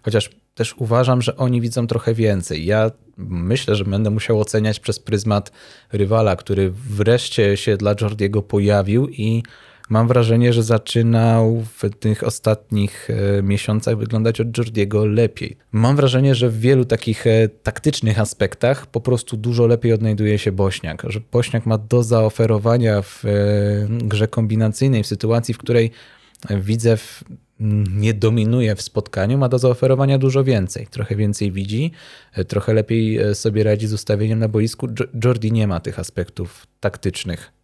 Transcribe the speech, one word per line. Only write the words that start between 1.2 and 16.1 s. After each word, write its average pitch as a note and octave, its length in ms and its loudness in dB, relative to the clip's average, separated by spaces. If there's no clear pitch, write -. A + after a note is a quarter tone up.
że A2+ 160 -4
oni B2 240 0
widzą A#2 260 -4
trochę A2+ 260 -2
więcej. F#2+ 520 -2
Ja A2 260 2
myślę, G2 580 -2
że G2 100 -2
będę G2+ 240 0
musiał G#2+ 300 0
oceniać G#2+ 400 -2
przez - 200 -6
pryzmat G#2 520 -2
rywala, G#2 440 2
który G2 360 0
wreszcie G#2 840 0
się G2+ 200 -2
dla G#2 240 0
Jordiego G#2 400 0
pojawił G2+ 680 2
i A2+ 340 -2
mam A2+ 180 4
wrażenie, A#2+ 460 4
że A#2 100 2
zaczynał A2+ 1000 2
w G#2 120 -4
tych G#2+ 240 -2
ostatnich, G#2+ 840 -2
e, G2 40 -2
miesiącach G#2+ 540 -2
wyglądać A2+ 440 -2
od A#2 160 -4
Jordiego G#2+ 480 0
lepiej. G#2+ 520 -2
Mam A#2 240 2
wrażenie, C3+ 400 4